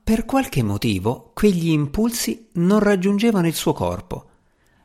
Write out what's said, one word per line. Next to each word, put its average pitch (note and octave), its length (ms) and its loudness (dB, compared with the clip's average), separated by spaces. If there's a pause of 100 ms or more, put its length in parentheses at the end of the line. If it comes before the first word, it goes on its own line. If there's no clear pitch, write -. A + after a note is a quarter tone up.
per A3+ 220 0
qualche C4 380 -2
motivo G#2 720 -2
quegli F3 360 2
impulsi G#3+ 840 -2
non F#3+ 260 2
raggiungevano G3+ 640 2
il D#3+ 80 0
suo - 180 0
corpo. - 580 -6 (540)